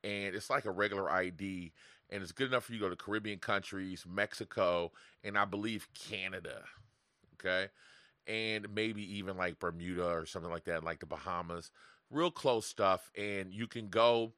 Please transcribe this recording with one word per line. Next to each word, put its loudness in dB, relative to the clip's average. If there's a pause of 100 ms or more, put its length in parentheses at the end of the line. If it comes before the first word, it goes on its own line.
and -2
it's -6
like 2
a 0
regular 2
I 4
D, -6 (380)
and -4
it's -8
good 0
enough 2
for -10
you -6
to 0
go 2
to -4
Caribbean -4
countries, -2
Mexico, 2 (320)
and -2
I 6
believe -2
Canada, -8 (720)
okay? 0 (560)
And -2
maybe 0
even, -4
like, 0
Bermuda 0
or 0
something -6
like -6
that, -2
like -4
the -8
Bahamas. -4 (400)
Real 2
close 2
stuff, 4
and -2
you -4
can -8
go 6